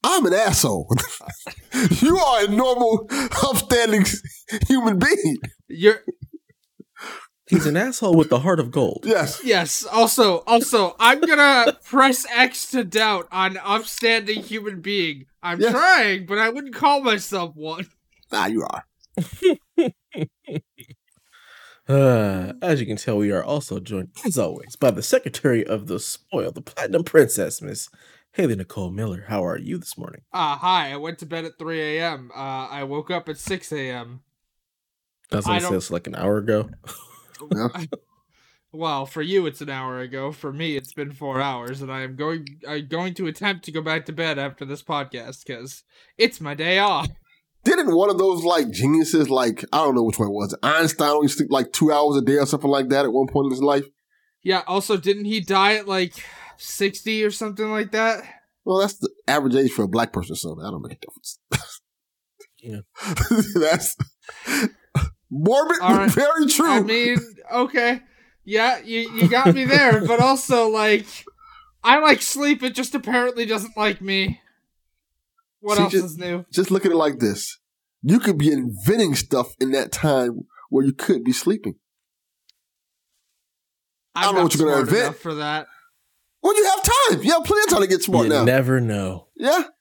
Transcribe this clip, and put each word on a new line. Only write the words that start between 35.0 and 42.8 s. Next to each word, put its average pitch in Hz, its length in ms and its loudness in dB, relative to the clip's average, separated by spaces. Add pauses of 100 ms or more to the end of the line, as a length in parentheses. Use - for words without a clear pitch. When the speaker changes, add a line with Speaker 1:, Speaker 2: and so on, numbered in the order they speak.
Speaker 3:
That's - 160 -4
what 180 80 -2
Speaker 2:
I - 40 0
Speaker 3:
I - 20 0
Speaker 2:
don't 180 120 -4
Speaker 3:
said, 95 60 -2
it's - 140 -6
like 87 160 -6
an - 80 -12
hour 98 220 -2
ago. 107 320 -2 (160)
<laughs> - 680 -20
Speaker 1:
Yeah. 220 200 -2
Speaker 2:
<laughs> 180 40 -12 (960)
Well, 151 300 -6
for 156 160 -10
you, 180 240 0
it's 143 160 -8
an 143 80 -12
hour 131 300 -8
ago. 135 320 -8
For 147 200 -12
me, 151 260 -6
it's 135 160 -12
been 147 180 -10
four 135 280 -8
hours, 131 440 -6
and 131 80 -12
I 131 100 -10
am 131 140 -12
going, 151 320 -6 (200)
I'm 147 200 -10